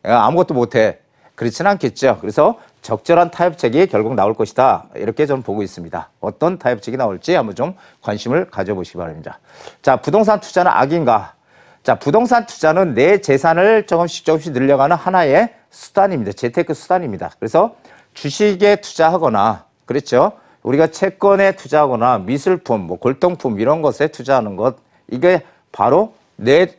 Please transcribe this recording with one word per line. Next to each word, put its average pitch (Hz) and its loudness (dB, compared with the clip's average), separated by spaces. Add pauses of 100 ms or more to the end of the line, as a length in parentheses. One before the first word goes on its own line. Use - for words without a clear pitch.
야, 113 4
아무것도 170 2
못해. 117 0 (360)
그렇진 120 -4
않겠죠. 135 0
그래서 151 0 (240)
적절한 170 0
타협책이 170 0
결국 110 -2
나올 104 0
것이다. 113 0
이렇게 113 -4
저는 135 -4
보고 107 -6
있습니다. 87 -12 (100)
어떤 165 -4
타협책이 123 -4
나올지 110 -4
한번 110 -2
좀 147 -6 (280)
관심을 120 -4
가져보시기 92 -8
바랍니다. 80 -14 (440)
자, - 2
부동산 208 0
투자는 180 0
악인가? 127 0 (500)
자, 120 2
부동산 233 0
투자는 160 0
내 175 4
재산을 175 2
조금씩 170 -4
조금씩 156 -2
늘려가는 139 2
하나의 180 2 (160)
수단입니다. 160 -2
재테크 123 -4
수단입니다. 143 -4
그래서 160 0 (400)
주식에 202 0
투자하거나, 160 0 (200)
그렇죠? 139 0 (300)
우리가 143 2
채권에 196 0
투자하거나 127 2
미술품, 127 -2
뭐 90 -8
골동품 135 -2
이런 151 0
것에 147 0
투자하는 120 -2
것, 123 -2 (320)
이게 170 0 (300)
바로 147 0 (220)
내 147 2 (100)